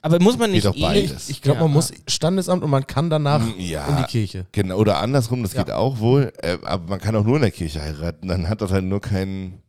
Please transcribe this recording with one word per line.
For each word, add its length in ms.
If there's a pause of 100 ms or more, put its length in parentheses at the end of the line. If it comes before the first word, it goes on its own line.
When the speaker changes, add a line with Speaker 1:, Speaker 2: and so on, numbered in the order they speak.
Speaker 1:
Aber 180
muss 180
man 140
Speaker 2:
Geht 40
Speaker 1:
nicht 100
Speaker 2:
doch 100
Speaker 1:
eh 60
Speaker 2:
beides. 480
Speaker 3:
Ich 140
glaub, 160
man 80
Speaker 1:
Ja. 60
Speaker 3:
muss 180 (160)
Standesamt 560
und 80
man 160
kann 240
danach 280
Speaker 2:
Mm, 200
ja. 280
Speaker 3:
in 100
die 60
Kirche. 480
Speaker 2:
Genau, 260
oder 220
andersrum, 440
das 100
Speaker 3:
Ja. 100
Speaker 2:
geht 100
auch 260
wohl. 380
Äh, 260
aber 260
man 100
kann 160
auch 80
nur 120
in 80
der 80
Kirche 300
heiraten. 460
Dann 220
hat 120
das 100
halt 140
nur 160
keinen 680